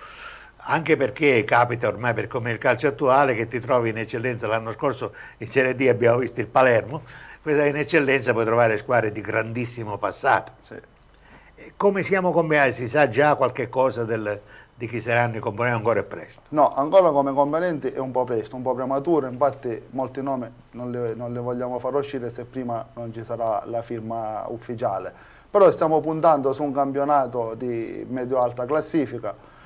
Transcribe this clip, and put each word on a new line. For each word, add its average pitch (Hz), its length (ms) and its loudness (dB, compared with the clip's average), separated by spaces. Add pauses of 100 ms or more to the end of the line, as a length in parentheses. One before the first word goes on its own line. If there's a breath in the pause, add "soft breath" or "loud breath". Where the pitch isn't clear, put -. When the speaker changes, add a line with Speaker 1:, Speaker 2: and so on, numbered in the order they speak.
(680 loud breath)
Speaker 1:
anche 156 300 2
perché 131 480 2
capita 120 440 2
ormai 110 260 -2
per 104 120 -4
come 117 240 -4
è - 40 -2
il 104 40 -6
calcio 127 300 2
attuale 135 460 4
che 113 140 -2
ti 123 120 -6
trovi 120 300 2
in 110 80 -6
eccellenza. 117 480 -4
L'anno 113 260 -2
scorso 123 400 -4 (260 loud breath)
in 120 100 -12
Serie 127 260 2
D 131 140 0
abbiamo 117 300 4
visto 123 220 -4
il 107 60 -4
Palermo, 123 560 2 (400 loud breath)
questa 151 240 2
in 143 100 0
eccellenza 135 560 2
puoi 113 140 2
trovare 113 320 4
squadre 110 340 0
di 107 80 -10
grandissimo 110 800 -6
passato. 107 540 0 (100)
Speaker 2:
Sì. - 120 -20 (800 loud breath)
Speaker 1:
E - 200 -20
come 202 260 2
siamo 180 300 2
combinati? 151 400 4
Si 120 160 -6
sa 139 200 4
già 143 260 4
qualche 127 340 -2
cosa 127 360 0
del, 107 360 -4 (340 loud breath)
di 117 140 -10
chi 117 120 -6
saranno 117 360 0
i 107 40 -6
componenti? 117 360 -2
Ancora 110 240 2
è - 40 -6
presto? - 360 -14 (100)
Speaker 2:
No, 147 240 4
ancora 160 360 6
come 139 220 2
componenti 143 560 0
è - 100 -6
un 131 140 -4
po' 123 120 0
presto, 120 320 -4
un 127 60 -8
po' 127 120 -2
prematuro, 135 520 0
infatti 127 640 -2
molti 127 320 -6
nomi 131 240 -4 (260)
non 123 180 -10
li, 120 260 -4
non 120 160 -8
li 120 80 -8
vogliamo 123 380 -6
far 127 160 -4
uscire 135 360 -4
se 117 140 -12
prima 120 500 -8
non 117 180 -12
ci 113 100 -12
sarà 113 440 -4
la 117 160 -6
firma 113 640 -8
ufficiale, 113 640 -4 (360 loud breath)
però 196 220 6
stiamo 156 300 2
puntando 156 520 2
su 143 120 -4
un 143 80 -4
campionato 135 840 0
di 113 540 -6
medio-alta 123 560 -2
classifica 123 880 -4 (140 soft breath)